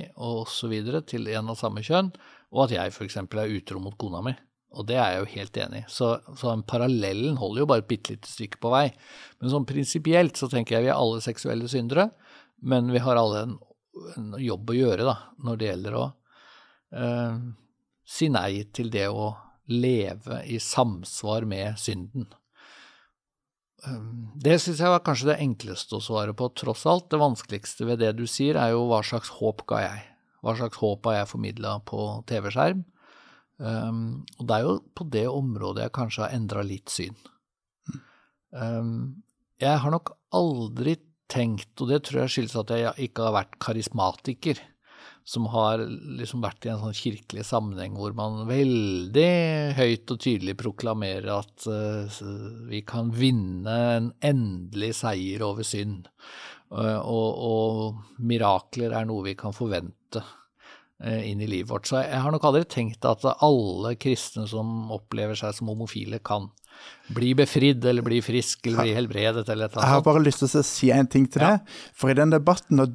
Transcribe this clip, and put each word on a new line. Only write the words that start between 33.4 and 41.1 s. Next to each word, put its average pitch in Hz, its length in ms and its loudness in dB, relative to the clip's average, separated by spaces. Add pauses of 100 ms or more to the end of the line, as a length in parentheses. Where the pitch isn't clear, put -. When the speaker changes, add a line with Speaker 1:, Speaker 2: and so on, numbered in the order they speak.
Speaker 1:
Ehm, 113 480 -4 (320)
og 120 160 -8
det 110 80 4
er 117 80 0
jo 147 100 2 (140)
på - 180 -12
det 113 220 0
området 110 560 -4
jeg 113 100 -8
kanskje 113 300 -4
har - 100 -6
endret 101 320 -2
litt - 240 -8
syn. 92 240 -6 (1400)
Ehm, 117 680 -4 (380)
jeg 143 200 2
har 147 120 0
nok 170 200 -4 (220)
aldri 131 640 0 (320)